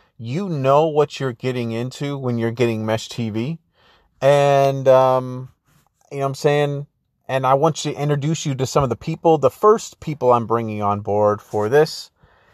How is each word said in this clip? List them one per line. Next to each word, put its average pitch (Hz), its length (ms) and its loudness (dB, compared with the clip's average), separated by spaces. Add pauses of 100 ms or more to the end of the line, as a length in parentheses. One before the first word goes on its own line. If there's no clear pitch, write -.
(180)
You 139 300 -8
know 147 400 2
what 147 320 0
you're 135 140 -4
getting 123 400 -6
into 127 440 -6
when 127 200 -4
you're 113 140 -2
getting 113 340 -2
Mesh 110 240 -4
T 113 200 -6
V. 120 300 -6 (600)
And, 139 680 4
um, 131 640 4 (600)
you 143 100 -10
know 139 40 -4
what 139 60 0
I'm 135 60 -8
saying? 147 520 0 (400)
And 131 180 -2
I 131 100 4
want 151 220 2
to 147 160 -6
introduce 147 520 -4
you 143 100 -4
to 127 100 -4
some 143 200 0
of 123 40 0
the 113 60 -4
people, 160 420 0
the 135 120 2
first - 500 0
people 127 320 0
I'm 117 160 2
bringing 110 340 -2
on 101 200 0
board 104 400 0
for 107 260 -4
this. 147 440 0 (420)